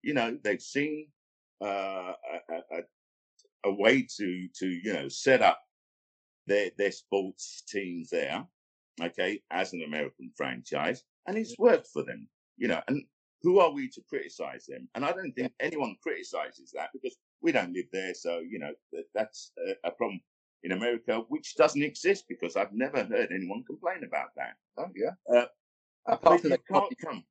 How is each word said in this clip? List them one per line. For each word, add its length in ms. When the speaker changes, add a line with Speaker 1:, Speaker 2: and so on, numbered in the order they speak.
Speaker 1:
You 100
know, 300
they've 180
seen, 460
uh, 40
a, 880
a, 240
a, 40
a 80
way 320
to, 300
to, 80
you 260
know, 160
set 320
up 180
their, 320
their 140
sports 760
teams 420
there, 360
okay, 400
as 220
an 100
American 540
franchise. 680
And 100
it's 180
Speaker 2:
Mm. 40
Speaker 1:
worked 280
for 160
them, 260
you 100
know. 200
And 160
who 180
are 120
we 180
to 200
criticize 580
them? 280
And 80
I 80
don't 220
think 260
Speaker 2:
Yeah. 60
Speaker 1:
anyone 360
criticizes 680
that 220
because 240
we 100
don't 220
live 180
there. 220
So, 260
you 200
know, 140
th-, 220
that's 380
a, 220
a 20
problem 300
in 80
America, 560
which 280
doesn't 280
exist 460
because 260
I've 180
never 300
heard 280
anyone 320
complain 400
about 340
that. 180
Speaker 2:
Oh, 180
yeah. 200
Speaker 1:
Uh, 180
Speaker 2:
Apart 180
Speaker 1:
but 180
Speaker 2:
from 100
Speaker 1:
you 60
Speaker 2:
the 60
Speaker 1:
can't 200
Speaker 2:
copy 120
Speaker 1:
come. 360